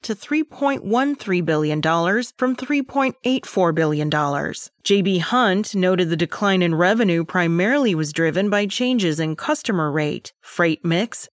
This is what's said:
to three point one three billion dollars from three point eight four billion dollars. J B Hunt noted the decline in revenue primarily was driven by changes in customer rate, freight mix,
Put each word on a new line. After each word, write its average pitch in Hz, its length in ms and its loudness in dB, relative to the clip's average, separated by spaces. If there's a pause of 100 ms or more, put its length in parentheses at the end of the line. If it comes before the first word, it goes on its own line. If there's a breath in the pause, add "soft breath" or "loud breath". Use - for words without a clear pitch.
to 226 100 -6
three 302 300 -4
point 277 420 -4
one 254 300 0
three 185 260 0
billion 151 400 0
dollars 170 560 0
from 254 180 0
three 285 280 -4
point 269 400 -2
eight 254 240 0
four 170 260 2
billion 151 380 0
dollars. 147 580 -2 (140)
J 202 180 4
B 190 160 2
Hunt 208 560 0
noted 180 380 2
the 165 40 0
decline 185 460 0
in 170 140 2
revenue 180 480 2
primarily 185 720 0
was 156 180 -2
driven 165 380 0
by 208 160 0
changes 202 520 0
in 156 160 -2
customer 185 560 -2
rate, 151 480 -4
freight - 460 -2
mix, 175 480 -2